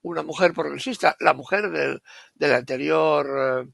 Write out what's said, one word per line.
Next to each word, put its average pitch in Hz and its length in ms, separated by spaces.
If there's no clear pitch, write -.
una 170 200
mujer 160 320
progresista, 156 640
la 160 140
mujer 190 360
del, 139 340
del 143 200
anterior, 135 1120
eh, 135 80